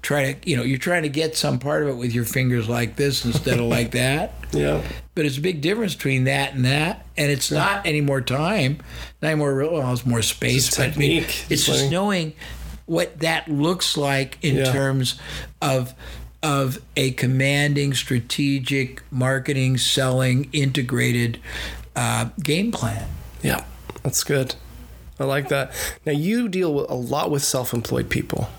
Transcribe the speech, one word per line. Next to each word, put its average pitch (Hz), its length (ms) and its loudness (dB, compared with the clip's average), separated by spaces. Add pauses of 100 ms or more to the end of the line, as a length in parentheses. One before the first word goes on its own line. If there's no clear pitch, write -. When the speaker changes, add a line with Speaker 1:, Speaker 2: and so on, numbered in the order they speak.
Speaker 1:
try 139 320 0
to, - 140 -8
you 147 80 2
know, 120 60 0
you're 131 160 0
trying 175 260 0
to 151 40 0
get 160 280 0
some 139 220 0
part 147 240 0
of 147 60 0
it 135 80 -2
with 120 180 -2
your 120 120 2
fingers 123 420 2
like 120 280 0
this 143 280 0
instead 120 340 2
of 120 80 2
like 117 240 2
Speaker 2:
<laughs> 123 120 0
Speaker 1:
that. 151 300 0 (200)
Speaker 2:
Yeah. 147 300 0 (320)
Speaker 1:
But 160 100 0
it's 135 140 0
a - 20 -4
big 170 220 -2
difference 190 320 0
between 131 300 2
that 139 300 2
and 127 120 2
that. 151 400 0 (100)
And 143 160 2
it's 135 180 0
Speaker 2:
Yeah. 147 80 2
Speaker 1:
not 196 280 0
any 151 160 2
more 139 180 2
time, 143 580 0 (440)
not 156 80 0
any 156 80 2
more, 139 180 2
well, 143 360 0
it's 120 140 -2
more 117 160 2
space, 123 460 2
Speaker 2:
It's - 80 0
Speaker 1:
but 139 120 2
Speaker 2:
technique. 143 360 2
Speaker 1:
it's - 260 -6
Speaker 2:
It's - 160 2
Speaker 1:
just 135 180 4
Speaker 2:
like 139 60 2
Speaker 1:
knowing 175 440 0 (520)
what 165 340 -2
that 160 280 0
looks 160 480 0
like 139 460 0
in 143 140 2
Speaker 2:
Yeah. 131 160 2
Speaker 1:
terms 135 460 0 (440)
of, 131 320 0 (500)
of 139 360 0 (160)
a 135 160 2
commanding, 139 840 2
strategic, 135 1080 0 (100)
marketing, 131 680 2
selling, 131 720 2
integrated, 123 880 2 (580)
uh, 117 300 0 (160)
game 175 300 2
plan. 107 340 -4 (360)
Speaker 2:
Yeah, - 220 0 (380)
that's - 220 -2
good. 135 300 0 (640)
I 139 40 0
like 139 260 0
that. 139 220 0 (340)
Now, 156 60 0
you 208 360 2
deal 180 260 0
with, 139 160 0
a 143 40 -2
lot 131 360 -2
with 143 140 2
self-employed 123 640 0
people. - 400 -2 (100)